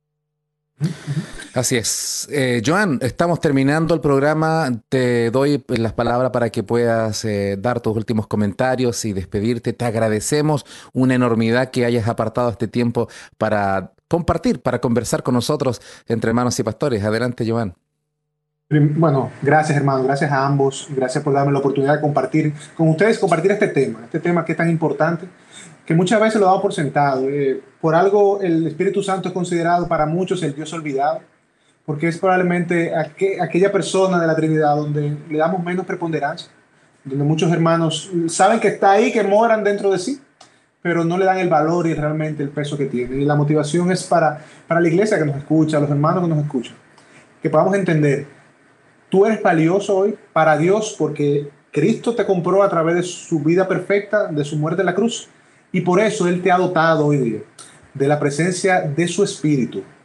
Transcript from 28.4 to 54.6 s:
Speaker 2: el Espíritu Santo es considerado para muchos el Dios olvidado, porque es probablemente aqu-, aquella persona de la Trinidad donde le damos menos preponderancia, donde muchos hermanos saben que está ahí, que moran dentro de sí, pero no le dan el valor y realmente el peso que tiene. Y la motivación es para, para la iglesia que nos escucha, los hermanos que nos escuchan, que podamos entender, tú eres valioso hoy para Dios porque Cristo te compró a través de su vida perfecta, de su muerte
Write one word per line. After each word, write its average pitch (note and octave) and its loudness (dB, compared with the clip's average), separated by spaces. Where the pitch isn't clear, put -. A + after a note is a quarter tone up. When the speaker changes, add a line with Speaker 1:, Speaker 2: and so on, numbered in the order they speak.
Speaker 2:
el E3 0
Espíritu F#3+ -2
Santo F#3 -4
es F3+ -6
considerado F3 0
para D#3 0
muchos F3 -2
el C#3+ -4
Dios D3+ -10
olvidado, D3+ -4
porque D3+ -4
es E3 -4
probablemente F3 0
aqu-, E3 -4
aquella F3+ 2
persona F#3 0
de E3 2
la D#3 2
Trinidad D#3 2
donde D3 -2
le D3+ -4
damos E3+ 0
menos F3+ -4
preponderancia, E3 -6
donde C#3 -4
muchos D#3+ 2
hermanos E3 0
saben G#3 2
que A3 0
está G3 2
ahí, A3+ 4
que A3 0
moran G#3+ 2
dentro G3 0
de F#3 0
sí, C4+ -6
pero E3+ 0
no E3+ 0
le F#3+ 2
dan F#3+ 2
el F3+ 0
valor D#3+ 2
y E3 0
realmente D3+ -4
el C#3 -4
peso D3 -6
que C#3 -2
tiene. B2 -4
Y C#3+ 0
la D3 2
motivación D3+ 0
es F3 -2
para, D#3+ 0
para E3 0
la F3 2
iglesia G3 2
que D#3 0
nos C#3+ -2
escucha, D#3 0
los C#3+ 0
hermanos D#3 0
que E3+ 0
nos D3+ 0
escuchan, C#3 -6
que - -2
podamos F3 2
entender, D3+ 0
tú G3 4
eres A3 0
valioso F#3 2
hoy G3+ 0
para D#3 4
Dios F#3+ 0
porque D3 -2
Cristo - 0
te G3+ 0
compró F#3 2
a G3 2
través E3 0
de F3 0
su - -6
vida F3 2
perfecta, G3+ -2
de D3+ -4
su E3 -8
muerte E3 -2